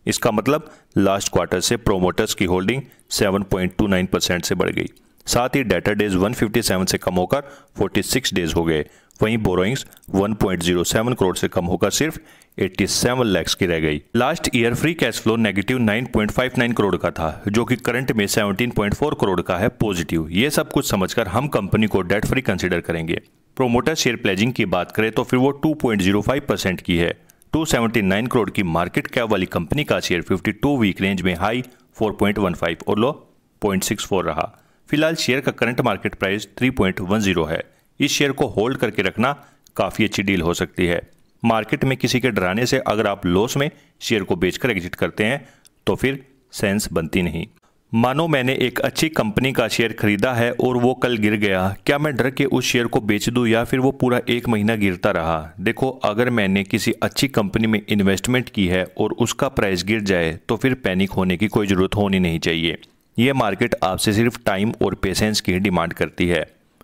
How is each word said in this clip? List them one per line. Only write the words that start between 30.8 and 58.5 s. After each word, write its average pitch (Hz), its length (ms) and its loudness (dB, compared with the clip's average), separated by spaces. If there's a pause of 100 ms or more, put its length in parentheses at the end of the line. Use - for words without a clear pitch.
रेंज 95 200 0
में 90 140 0
हाई 113 280 -2 (340)
फ़ोर 104 220 0
पॉइंट 104 200 2
वन 90 140 2
फ़ाइव 85 240 -2 (100)
और 101 120 0
लो 127 120 2 (500)
पॉइंट 95 220 0
सिक्स - 220 -4
फ़ोर 90 200 0
रहा। 80 280 -4 (360)
फिलहाल 156 280 2
शेयर 127 240 0
का 135 120 -2
करंट 123 280 -2
मार्केट 107 340 -2
प्राइस 101 320 -2 (100)
थ्री 123 140 2
पॉइंट 101 300 0
वन 98 200 0
ज़ीरो 87 240 2
है। 80 180 -4 (360)
इस 139 120 0
शेयर 143 200 0
को 135 160 0
होल्ड 113 300 0
करके 107 240 0
रखना 104 300 0 (460)
काफ़ी 104 280 0
अच्छी 101 180 -2
डील 98 180 2
हो 85 140 2
सकती 90 300 -2
है। 85 160 0 (420)
मार्केट 113 400 0
में 131 140 0
किसी 123 220 0
के 127 100 0
डराने 101 360 0
से 131 140 2
अगर 107 280 0
आप 98 180 -2
लॉस 95 320 2
में 143 120 0 (320)
शेयर 107 220 0
को 95 120 -2
बेचकर 92 360 -2
एग्जिट 90 240 -6
करते 95 280 -2
हैं 131 240 -2 (400)
तो 98 80 2
फिर 135 240 -2 (340)
सेंस 104 400 -2
बनती 85 280 -2
नहीं। 82 240 -4 (460)
मानो 127 360 2
मैंने 131 300 2
एक 120 240 0
अच्छी - 280 0
कंपनी 123 420 0
का 117 160 0
शेयर 113 260 0
खरीदा 107 400 2
है 117 200 0
और 123 240 2
वो 123 180 4
कल 123 220 0
गिर 104 180 2
गया, 95 400 0 (100)
क्या 143 120 2
मैं 147 180 -2
डर 120 160 0
के 139 140 0
उस 127 200 0
शेयर 120 220 2
को 127 140 0
बेच 104 280 0
दूं 123 180 2
या 113 160 4
फिर 131 160 -2
वो 135 140 2
पूरा 123 260 0 (100)
एक 120 200 -2
महीना 110 260 2
गिरता 101 360 0
रहा? 82 480 -2
देखो, 117 300 0
अगर 117 400 0
मैंने 98 360 2
किसी 113 280 0
अच्छी - 360 -2
कंपनी 110 380 0
में 107 140 2
इन्वेस्टमेंट 101 680 0
की 98 180 0